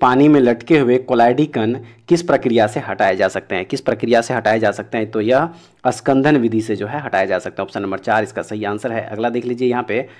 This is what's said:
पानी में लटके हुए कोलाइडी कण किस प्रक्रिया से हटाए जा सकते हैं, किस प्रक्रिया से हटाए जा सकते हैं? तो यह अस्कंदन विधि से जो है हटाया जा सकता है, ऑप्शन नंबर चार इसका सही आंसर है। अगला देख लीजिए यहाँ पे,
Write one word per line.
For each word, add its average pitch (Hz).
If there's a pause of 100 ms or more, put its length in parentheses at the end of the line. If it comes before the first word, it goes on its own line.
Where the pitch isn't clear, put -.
पानी 131
में 147
लटके 120
हुए 127
कोलाइडी 123
कण 117 (360)
किस 170
प्रक्रिया 120
से 110
हटाए 98
जा 95
सकते 95
हैं, 92
किस -
प्रक्रिया 117
से 123
हटाए 110
जा 107
सकते 104
हैं? 110
तो 110
यह 131 (340)
अस्कंदन 135
विधि 110
से 110
जो 101
है 143
हटाया 95
जा 95
सकता 95
है, 95
ऑप्शन 101
नंबर 95
चार 110
इसका 98
सही 107
आंसर 107
है। 113
अगला 107
देख 120
लीजिए 123
यहाँ 120
पे, 120 (120)